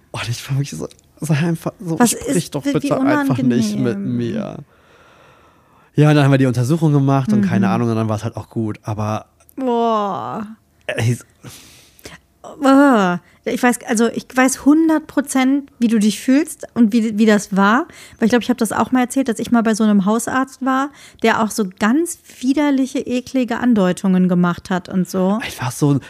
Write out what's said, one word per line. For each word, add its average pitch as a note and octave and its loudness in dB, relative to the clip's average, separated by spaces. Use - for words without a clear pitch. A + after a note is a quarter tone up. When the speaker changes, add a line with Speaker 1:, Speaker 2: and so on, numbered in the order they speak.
Speaker 1:
Und G#2+ -8
ich - -8
war C#3 -2
wirklich C#3+ -4
so, D#3 -10
sei D#3 -2
einfach E3+ -2
so, E3 -4
Speaker 2:
Was A#3+ 4
Speaker 1:
„Sprich A#3+ -4
Speaker 2:
ist, - -10
Speaker 1:
doch C#3 -6
Speaker 2:
wie, C#4+ 0
Speaker 1:
bitte C4 -2
Speaker 2:
wie D4 -2
Speaker 1:
einfach C#4 0
nicht A#3 0
mit B2+ -2
Speaker 2:
unangenehm. B2+ -4
Speaker 1:
mir.“ A2 -6
Ja, D3 6
und D3+ 6
dann D3 4
haben C#3 4
wir C#3 6
die C3 2
Untersuchung C3+ 0
gemacht C3+ 2
und G#3 2
keine - 0
Speaker 2:
Mhm. A2+ 0
Speaker 1:
Ahnung, A#2 0
und A2+ -2
dann A2 -2
war's G#2+ -4
halt A2 -8
auch G#2+ -12
gut, A2 -6
aber G#2+ -6
Speaker 2:
Boah. A3 -4
Speaker 1:
äh, B2 -6
hieß A#2 -2
Speaker 2:
Ah, C4 4
ich - -6
weiß, B3 2
also A#3 0
ich - -6
weiß C4 0
hundert D#4 4
Prozent, C#4 -2
wie A#3+ 2
du A3+ 2
dich G3+ 0
fühlst C#4+ 0
und A3 4
wie, A3+ 0
wie A3+ 4
das G#3 2
war. G#3+ 2
Weil A#3 0
ich - 0
glaub, A#3+ 2
ich - -4
hab B3 0
das G#3+ -2
auch - -2
mal B3+ 2
erzählt, B3+ -2
dass A3 -4
ich - -8
mal A#3 4
bei A3 2
so A3 0
einem G#3 4
Hausarzt A#3 -2
war, C4 -2
der A3+ 2
auch G#3 -2
so A3 -2
ganz C#4+ 0
widerliche, C4+ 0
eklige B3 -4
Andeutungen F#3 2
gemacht F3 0
hat F3+ -4
und F#3 -2
so. F#3+ 0
Speaker 1:
Ich - -12
war B2 -4
so, C#3+ 0